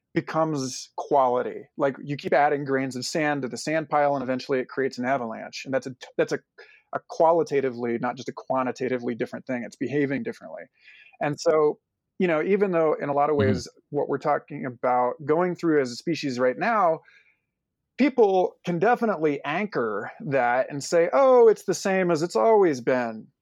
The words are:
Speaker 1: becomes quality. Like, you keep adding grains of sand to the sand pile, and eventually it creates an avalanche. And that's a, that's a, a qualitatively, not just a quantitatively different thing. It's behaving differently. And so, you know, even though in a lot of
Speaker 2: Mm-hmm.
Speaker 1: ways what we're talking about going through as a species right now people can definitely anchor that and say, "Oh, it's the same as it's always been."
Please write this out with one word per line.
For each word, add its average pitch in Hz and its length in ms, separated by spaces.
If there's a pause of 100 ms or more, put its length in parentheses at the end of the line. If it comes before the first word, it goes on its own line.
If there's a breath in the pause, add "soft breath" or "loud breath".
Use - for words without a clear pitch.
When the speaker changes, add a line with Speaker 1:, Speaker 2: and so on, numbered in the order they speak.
(140)
Speaker 1:
becomes 151 840
quality. 123 640 (140)
Like, 139 260
you 143 140
keep 190 160
adding 147 320
grains 135 300
of 123 100
sand 147 380
to 127 60
the 120 80
sand 151 320
pile, 147 260
and 131 80
eventually 127 360
it 123 100
creates 131 280
an 123 80
avalanche. 113 600
And 131 80
that's 135 140
a, 131 80 (220)
that's 160 140
a, 143 80 (540 loud breath)
a 143 60 (100)
qualitatively, 135 880
not 120 160
just 127 140
a - 40
quantitatively 127 840
different 120 300
thing. 123 180
It's 101 120
behaving 135 480
differently. 87 400 (580 soft breath)
And 147 180
so, 156 400 (400)
you 190 80
know, 156 160
even 196 280
though 160 300
in 143 80
a 143 40
lot 143 160
of 151 100
Speaker 2:
Mm-hmm. 131 200
Speaker 1:
ways - 80 (240)
what 143 180
we're 139 80
talking 147 480
about 123 480 (120)
going 170 300
through 156 260
as 127 100
a 123 40
species 143 440
right 127 180
now 175 420 (1000 soft breath)
people 214 560 (100)
can 175 140
definitely 190 640
anchor 139 680 (100)
that 127 500
and 139 120
say, 170 300
"Oh, 254 340
it's 208 180
the 180 100
same 190 340
as 160 140
it's 175 120
always 208 460
been." 120 460 (140)